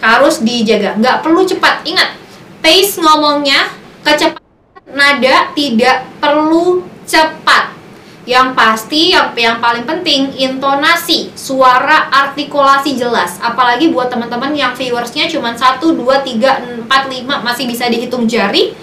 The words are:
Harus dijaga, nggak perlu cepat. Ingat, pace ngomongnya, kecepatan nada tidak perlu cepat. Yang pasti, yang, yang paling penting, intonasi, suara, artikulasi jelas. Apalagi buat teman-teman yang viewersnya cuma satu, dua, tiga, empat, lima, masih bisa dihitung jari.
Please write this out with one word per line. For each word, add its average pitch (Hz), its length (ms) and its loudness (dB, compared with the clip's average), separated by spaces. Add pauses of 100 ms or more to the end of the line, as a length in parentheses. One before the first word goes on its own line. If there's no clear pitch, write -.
Harus 254 400 2
dijaga, 214 560 0
nggak 220 240 2
perlu 339 240 2
cepat. 330 400 0
Ingat, 330 320 -2 (460)
pace 370 400 2
ngomongnya, 302 680 2 (380)
kecepatan 320 360 0 (500)
nada 277 640 2
tidak 254 500 0 (140)
perlu 320 640 2 (240)
cepat. - 640 0 (500)
Yang 254 320 2
pasti, 247 560 2
yang, 285 240 0
yang 233 240 0
paling 233 240 -2
penting, 285 560 -2
intonasi, 277 960 -2
suara, 262 720 2
artikulasi 285 880 0
jelas. 226 480 -2
Apalagi 240 480 2
buat 247 240 -2
teman-teman 233 400 -6
yang 254 240 -2
viewersnya 247 480 -4
cuma 240 320 -4
satu, 262 320 2
dua, 262 320 2
tiga, 262 400 0
empat, 247 480 -2
lima, 254 320 -6
masih 247 240 -4
bisa 240 240 -4
dihitung 233 400 -2
jari. 220 520 0